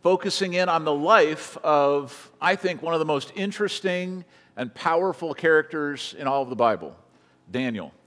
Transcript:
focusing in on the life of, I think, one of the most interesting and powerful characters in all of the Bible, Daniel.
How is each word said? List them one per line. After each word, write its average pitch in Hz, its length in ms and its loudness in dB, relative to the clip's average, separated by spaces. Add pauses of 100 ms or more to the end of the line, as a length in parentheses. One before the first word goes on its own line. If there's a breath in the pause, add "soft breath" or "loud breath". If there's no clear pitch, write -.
focusing 185 540 0
in 180 120 2
on 160 160 0
the 151 100 0
life 156 680 2
of, 143 760 0
I 185 160 2
think, 180 240 -4
one 165 120 -2
of 165 60 0
the 160 60 0
most 147 320 -2
interesting 185 880 -4 (320 soft breath)
and 127 180 -8
powerful 170 580 0
characters 156 880 0
in 143 80 -4
all 135 160 2
of 123 60 -6
the 120 80 -6
Bible, 90 400 0 (520 soft breath)
Daniel. 110 440 -4 (140)